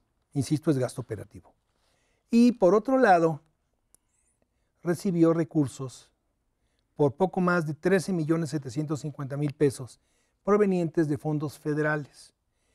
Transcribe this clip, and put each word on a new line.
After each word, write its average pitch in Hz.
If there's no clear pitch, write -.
Insisto, 143
es 135
gasto 127
operativo. -
Y 233
por 185
otro 262
lado, 170
recibió 170
recursos 151
por 147
poco 190
más 175
de 156
trece 190
millones 160
setecientos 143
cincuenta 139
mil 143
pesos 135
provenientes 185
de 143
fondos 151
federales. 151